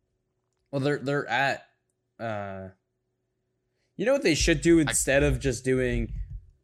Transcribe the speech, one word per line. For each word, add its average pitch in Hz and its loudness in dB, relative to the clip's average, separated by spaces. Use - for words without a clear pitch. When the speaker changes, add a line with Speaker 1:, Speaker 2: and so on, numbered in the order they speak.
Speaker 1:
Well, 139 -4
they're, 143 0
they're 139 -4
at, 123 -2
uh, 101 -8
you 180 -4
know 262 4
what 277 0
they 165 4
should 160 2
do 170 6
Speaker 2:
I - 6
Speaker 1:
instead 139 2
of 135 2
just 127 -2
doing, 123 -2